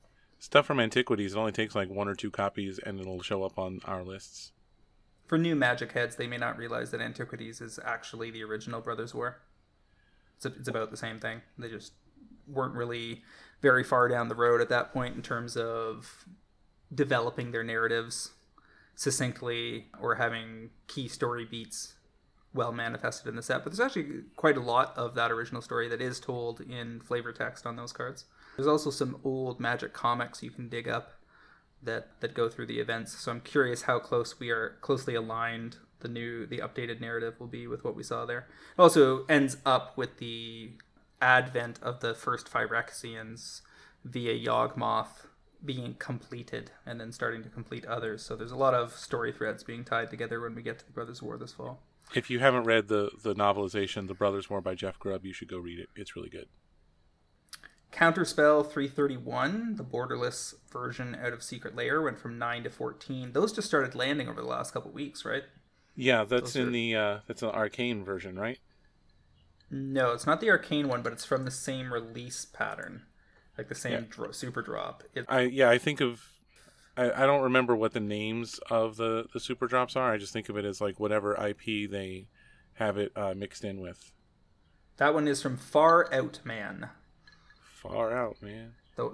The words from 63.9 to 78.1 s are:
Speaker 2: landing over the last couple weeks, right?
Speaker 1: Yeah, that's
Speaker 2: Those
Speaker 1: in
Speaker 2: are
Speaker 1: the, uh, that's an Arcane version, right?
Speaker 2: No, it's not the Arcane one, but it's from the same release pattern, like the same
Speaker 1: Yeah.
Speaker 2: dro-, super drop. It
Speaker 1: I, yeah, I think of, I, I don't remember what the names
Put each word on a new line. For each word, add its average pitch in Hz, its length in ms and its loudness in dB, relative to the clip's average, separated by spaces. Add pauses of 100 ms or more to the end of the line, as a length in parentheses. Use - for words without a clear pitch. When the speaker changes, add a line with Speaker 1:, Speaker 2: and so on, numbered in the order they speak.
Speaker 2:
landing 131 340 0
over 113 120 -8
the 120 60 -6
last 127 260 -4
couple - 180 -6
weeks, - 340 -10
right? 117 160 -2 (540)
Speaker 1:
Yeah, 123 280 6
that's 123 300 2
Speaker 2:
Those - 20 -2
Speaker 1:
in 127 120 2
Speaker 2:
are 123 40 0
Speaker 1:
the, 117 240 0
uh, 104 320 2
that's - 140 -8
an 113 80 -2
Arcane 110 540 -2
version, 92 340 -6
right? 113 220 -4 (1120)
Speaker 2:
No, 135 420 2
it's 120 140 -4
not 160 120 4
the 220 120 4
Arcane 151 360 2
one, 123 140 0
but 117 120 -2
it's - 120 -10
from 131 200 0
the 127 60 -6
same 131 400 -6
release 117 540 -6
pattern, - 580 -8 (540)
like - 120 -8
the - 60 -8
same - 180 -6
Speaker 1:
Yeah. 113 140 -2
Speaker 2:
dro-, 113 240 -10
super 123 300 -6
drop. - 420 -6 (120)
It 123 120 -6
Speaker 1:
I, 127 140 4
yeah, 127 300 8
I 123 80 8
think 147 200 0
of, 120 240 0 (720)
I, 127 280 2
I - 20 8
don't 143 160 6
remember 127 340 6
what 110 180 2
the 120 60 0
names 107 600 -4 (100)